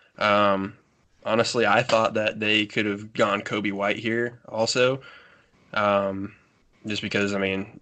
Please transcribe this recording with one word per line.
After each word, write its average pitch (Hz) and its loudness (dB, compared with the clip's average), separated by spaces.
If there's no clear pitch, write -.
Um, 101 2
honestly, 113 2
I 107 4
thought 110 2
that 107 -2
they 107 2
could 107 -2
have 104 -6
gone 104 0
Coby 107 -4
White 101 -2
here 117 -4
also, 127 0
um, 101 0
just 104 -4
because, 101 0
I 98 -2
mean, 98 -4